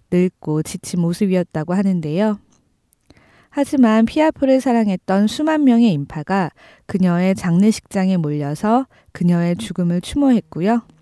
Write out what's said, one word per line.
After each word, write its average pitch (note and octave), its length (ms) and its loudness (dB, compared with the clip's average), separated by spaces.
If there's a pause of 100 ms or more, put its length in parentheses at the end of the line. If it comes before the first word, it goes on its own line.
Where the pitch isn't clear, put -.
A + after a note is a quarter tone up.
(100)
늙고 F3 520 -2
지친 - 380 -8
모습이었다고 F3 760 -2
하는데요. F#3+ 640 -2 (1120)
하지만 A#3+ 560 2
피아프를 C#4 540 0
사랑했던 G#3 680 0
수만 D4+ 360 -2
명의 A#3 280 4
인파가 D#3 580 -4 (360)
그녀의 F#3 480 0
장례식장에 F#3+ 840 0
몰려서 D#3 680 -2 (260)
그녀의 F3 440 0
죽음을 F3+ 440 -4
추모했고요. A#3 840 0 (200)